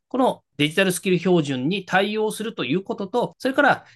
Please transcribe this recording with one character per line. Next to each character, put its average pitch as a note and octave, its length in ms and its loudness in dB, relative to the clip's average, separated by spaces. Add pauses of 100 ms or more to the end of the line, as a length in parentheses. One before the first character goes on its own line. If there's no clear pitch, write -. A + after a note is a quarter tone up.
こ B3+ 100 -4
の B3 240 0 (140)
デ D3 120 2
ジ D#3 60 -10
タ G3 100 2
ル F#3 80 2
ス F3+ 80 -6
キ G3 100 -2
ル F3 80 2
標 F3+ 240 2
準 C#3 260 -2
に F#3+ 160 -2
対 G#3 340 0
応 G#3+ 140 -2
す G#3 100 -10
る A3 120 -8
と D#3+ 100 -6
い B2 100 -2
う F#3+ 80 0
こ G#3+ 140 -8
と G3 100 -8
と、 G3 320 -2
そ - 80 -4
れ C4+ 80 -2
か C#4 80 2
ら A#3 220 2 (120)